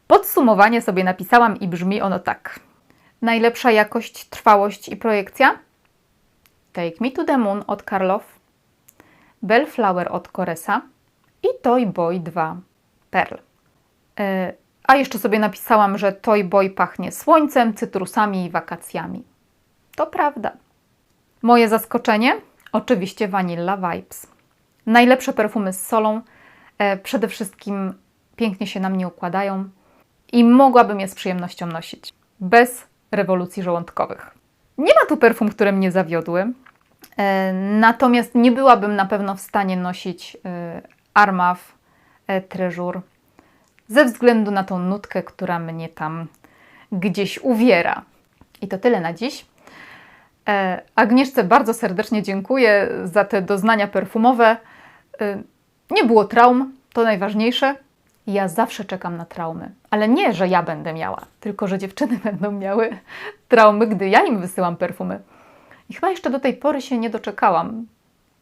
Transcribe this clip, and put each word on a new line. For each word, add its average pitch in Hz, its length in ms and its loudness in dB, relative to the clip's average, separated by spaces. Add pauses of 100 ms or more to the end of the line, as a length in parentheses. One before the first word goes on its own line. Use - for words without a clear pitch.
Podsumowanie 233 760 4
sobie 190 220 -2
napisałam 190 560 2
i 202 80 -6
brzmi 180 340 -2
ono 185 180 -2
tak. - 400 -8 (640)
Najlepsza 233 500 0
jakość, 214 580 -2
trwałość 202 600 2
i 196 80 -10
projekcja? 220 600 0 (1120)
Take 170 260 -6
Me 247 120 -2
to 330 120 -6
the 311 140 0
Moon 202 300 -2
od 202 160 -6
Karloff, 190 560 -4 (1000)
Bellflower 214 720 0
od - 160 0
Koresa 185 540 -6 (600)
i - 40 -2 (140)
Toy 247 240 2
Boy 180 340 -2
dwa 165 380 -6 (540)
Pearl. - 240 -2 (840)
E, 190 340 -4 (300)
a 269 120 6
jeszcze 269 240 -2
sobie 214 200 0
napisałam, 208 580 2
że 196 160 0
Toy 208 300 0
Boy 190 260 0
pachnie 180 420 -4
słońcem, 285 600 2
cytrusami 196 720 -4
i 170 40 -10
wakacjami. 175 720 -10 (720)
To 320 120 -4
prawda. 285 440 -4 (920)
Moje 233 280 4
zaskoczenie? 240 720 0 (300)
Oczywiście 190 560 -2
Vanilla 185 500 -4
Vibes. 180 500 -10 (580)
Najlepsze 247 480 4
perfumy 214 400 -2
z - 140 -12
solą, 220 340 0 (560)
e, 196 200 -2
przede 202 300 -4
wszystkim 196 640 -8 (420)
pięknie 208 320 -4
się - 120 -8
na 190 100 -2
mnie 185 180 -2
układają 190 640 -6 (640)
i 240 120 6
mogłabym 240 560 6
je 190 80 -6
z 190 80 -16
przyjemnością 180 500 -8
nosić, - 480 -14 (260)
bez 233 500 2 (220)
rewolucji 185 520 -2
żołądkowych. - 720 -6 (420)
Nie 359 240 4
ma - 60 2
tu 302 100 0
perfum, 226 320 2
które 202 220 0
mnie 190 200 0
zawiodły, 170 640 -2 (640)
e, 190 360 0
natomiast 226 800 2
nie 240 160 6
byłabym 226 440 4
na 196 100 0
pewno 196 300 -4
w 190 60 -16
stanie 190 360 -4
nosić, 180 680 -10
e, 175 360 -12 (320)
Armaf, 185 640 -2 (500)
e, 190 140 -2
Treasure 180 600 -6 (880)
ze 269 180 4
względu 226 460 2
na 196 120 -2
tą 190 160 -6
nutkę, 190 440 -6
która 175 360 -8
mnie 165 300 -10
tam 160 380 -10 (640)
gdzieś 196 520 -4
uwiera. 220 580 2 (600)
I 202 60 -10
to 196 100 -6
tyle 214 240 0
na 165 120 -6
dziś. 247 320 -10 (1040)
E, 190 320 -2 (140)
Agnieszce 247 480 2
bardzo 226 300 2
serdecznie 214 500 -4
dziękuję 202 640 2 (140)
za 190 220 0
te 202 160 -2
doznania 202 460 0
perfumowe. 226 680 2 (640)
E, 202 200 -4 (500)
nie 381 120 2
było 220 220 4
traum, 247 480 4 (200)
to 233 100 0
najważniejsze. 220 720 0 (520)
Ja 196 200 -2
zawsze 190 380 -4
czekam 180 320 -10
na 170 80 -12
traumy, 170 460 -12 (180)
ale 214 180 0
nie, 277 260 2
że 180 140 0
ja 180 160 2
będę 160 300 -8
miała, 160 280 -8 (180)
tylko 202 280 -6
że 190 100 -4
dziewczyny 190 440 -4
<laughs> - 20 -10
będą 202 280 -4
miały 196 460 -4 (500)
traumy, 214 400 6
gdy 190 220 -2
ja 247 140 6
im 240 180 0
wysyłam 180 360 -4
perfumy. 180 420 -8 (680)
I - 40 -18
chyba - 160 -4
jeszcze 359 200 -4
do 262 100 -4
tej 254 140 -2
pory 285 280 -4
się 247 160 -6
nie 233 120 -4
doczekałam. 208 760 -2 (560)